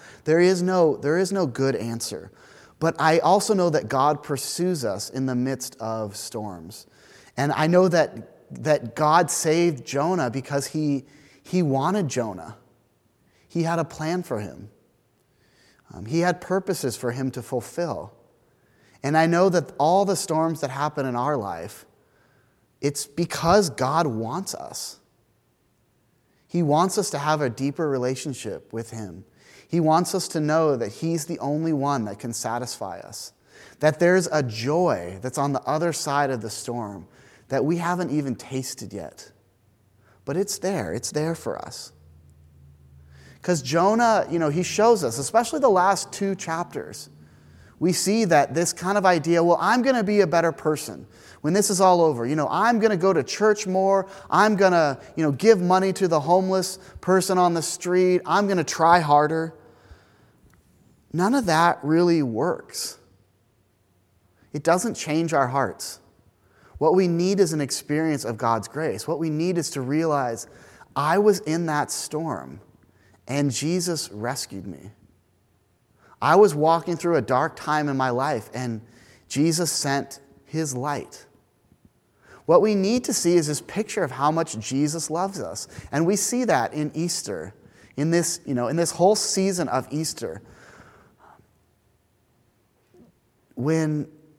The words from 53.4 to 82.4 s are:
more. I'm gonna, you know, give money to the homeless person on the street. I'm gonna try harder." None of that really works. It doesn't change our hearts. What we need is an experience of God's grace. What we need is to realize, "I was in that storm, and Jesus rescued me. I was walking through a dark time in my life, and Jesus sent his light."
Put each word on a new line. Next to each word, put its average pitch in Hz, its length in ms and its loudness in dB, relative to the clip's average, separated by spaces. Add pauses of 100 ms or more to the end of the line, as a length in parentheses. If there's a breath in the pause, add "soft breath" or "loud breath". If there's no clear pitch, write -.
more. 190 400 2 (240 loud breath)
I'm 208 260 4
gonna, 175 420 4 (180 loud breath)
you 160 60 0
know, 156 100 2
give 196 280 6
money 185 340 2
to 190 140 0
the 160 120 2
homeless 185 580 0 (240 loud breath)
person 185 340 2
on 180 160 4
the 170 80 -2
street. 180 640 2
I'm 190 220 2
gonna 180 180 0
try 170 360 6
harder." 156 520 2 (1600 soft breath)
None 185 220 0
of 269 120 0
that 165 360 4
really 165 400 4
works. - 760 -4 (1500 soft breath)
It 151 100 -6
doesn't 185 320 2
change 160 400 -2
our 135 140 2
hearts. 123 500 -4 (800 soft breath)
What 160 160 4
we 185 140 4
need 180 320 0
is 165 120 2
an 156 80 -2
experience 147 640 -2
of 113 140 -4
God's 117 300 0
grace. 143 380 -6
What 156 120 -4
we 165 120 -2
need 170 280 -2
is 151 120 -4
to 143 120 -6
realize, 139 640 -2 (500 loud breath)
"I 151 220 2
was 208 220 4
in 165 260 -2
that 147 240 -2
storm, 107 680 -8 (680 soft breath)
and 143 220 0
Jesus 170 600 -4
rescued 104 560 -8
me. 87 260 -16 (1300 soft breath)
I 147 160 4
was 196 180 8
walking 160 420 2
through 170 200 0
a 139 60 2
dark 135 320 0
time 151 340 -2
in 139 80 -2
my 131 140 0
life, 123 420 -4
and 120 280 -6 (480 soft breath)
Jesus 160 420 0
sent - 500 -4 (240)
his 156 300 -6
light." 135 520 -8 (1200 soft breath)